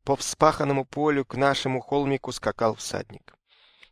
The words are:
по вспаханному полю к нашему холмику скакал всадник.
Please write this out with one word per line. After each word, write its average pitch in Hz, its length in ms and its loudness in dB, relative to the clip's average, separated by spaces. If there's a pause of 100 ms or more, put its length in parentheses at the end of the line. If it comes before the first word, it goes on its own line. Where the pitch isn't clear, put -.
по 139 120 0
вспаханному 143 680 2
полю 143 400 0
к - 100 -12
нашему 131 440 0
холмику 139 520 -2
скакал 110 440 0
всадник. - 600 -10 (560)